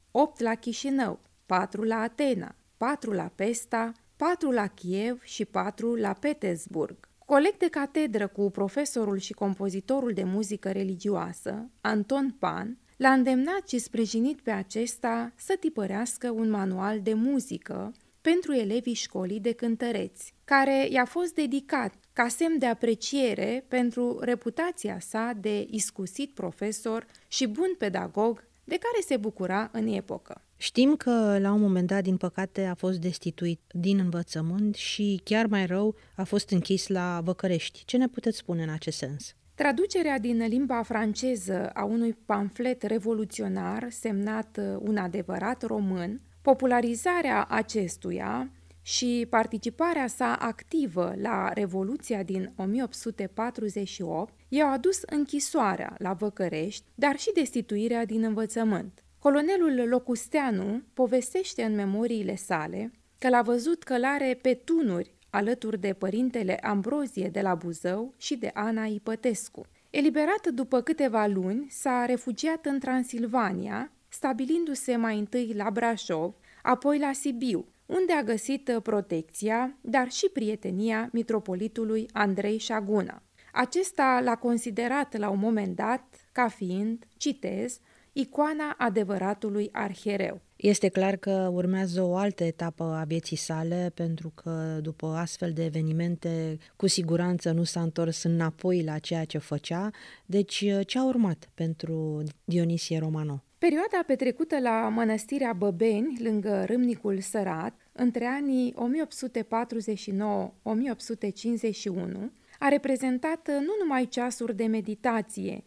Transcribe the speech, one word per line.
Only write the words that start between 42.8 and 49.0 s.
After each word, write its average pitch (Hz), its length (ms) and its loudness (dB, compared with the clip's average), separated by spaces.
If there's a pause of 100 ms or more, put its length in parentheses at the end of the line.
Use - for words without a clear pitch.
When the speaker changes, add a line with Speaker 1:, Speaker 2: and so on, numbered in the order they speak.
Speaker 1:
revoluționar 214 1080 -2
semnat, 220 720 -4
uh, 196 200 -2
un 208 160 0
adevărat 185 640 -2
român, 202 580 -2 (220)
popularizarea 254 1000 2
acestuia 220 1080 -2 (320)
și 240 480 -2